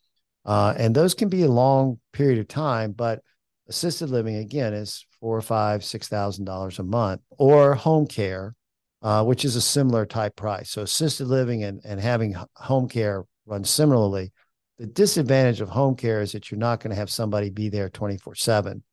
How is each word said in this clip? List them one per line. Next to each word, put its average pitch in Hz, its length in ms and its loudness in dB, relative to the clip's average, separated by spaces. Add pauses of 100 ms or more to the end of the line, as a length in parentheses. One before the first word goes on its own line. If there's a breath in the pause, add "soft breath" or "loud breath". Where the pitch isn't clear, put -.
(440)
Uh, 104 320 2
and 113 200 2
those 180 180 4
can 214 140 0
be 180 140 0
a 156 60 4
long 131 520 4 (120)
period 135 280 2
of 104 80 -6
time, 123 420 -2
but 113 300 -4 (480)
assisted 165 420 -4
living, 110 260 -2
again, 110 380 -4
is 104 320 -10 (140)
four, 113 200 -4
five, 107 420 0
six - 260 -10
thousand 101 360 -4
dollars 95 340 -8
a 92 40 -6
month, 98 480 -2
or 143 440 6
home 156 320 2
care, 98 480 -6 (460)
uh, 107 240 2
which 123 200 2
is 120 120 0
a 120 40 0
similar 120 440 2
type 107 320 -4
price. 101 340 -6
So 107 120 -8
assisted 135 460 -2
living 123 360 0
and, 98 200 -8
and 104 140 -8
having 110 340 0
h-, 87 100 -8 (140)
home 131 320 0
care 101 360 -2 (220)
run 101 180 -6
similarly. 104 680 2 (460)
The 117 80 -12
disadvantage 131 760 2
of 95 80 -8
home 131 240 2
care 113 260 -2
is 101 120 -4
that - 180 -10
you're 104 80 -8
not 117 220 -2
gonna 110 140 -6
have 101 140 -4
somebody 104 400 -2
be 104 220 -6
there 101 180 -4
twenty-four 101 460 -8
seven. 104 480 -2 (100)